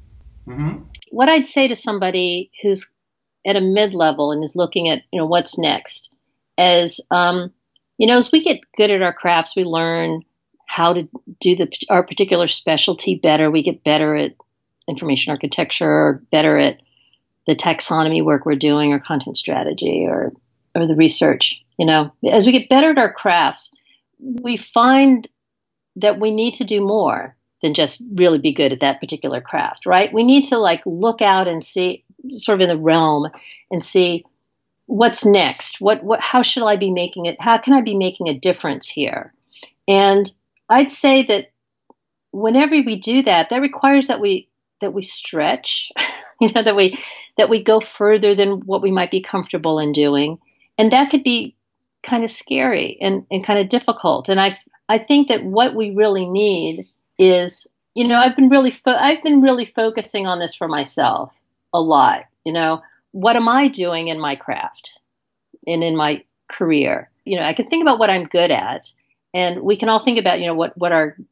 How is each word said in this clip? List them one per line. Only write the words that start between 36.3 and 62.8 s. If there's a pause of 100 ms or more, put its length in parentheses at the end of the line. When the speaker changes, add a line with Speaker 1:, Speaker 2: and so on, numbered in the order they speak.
Speaker 2:
should
I
be
making
it?
How
can
I
be
making
a
difference
here? (560)
And (380)
I'd
say
that (800)
whenever
we
do
that,
that
requires
that
we, (320)
that
we
stretch, (240)
<laughs>
you
know,
that
we, (380)
that
we
go
further
than
what
we
might
be
comfortable
in
doing. (400)
And
that
could
be (460)
kind
of
scary
and,
and
kind
of
difficult.
And
I, (300)
I
think
that
what
we
really
need (300)
is, (280)
you
know,
I've
been
really
fo-,
I've
been
really
focusing
on
this
for
myself (400)
a
lot. (200)
You
know, (300)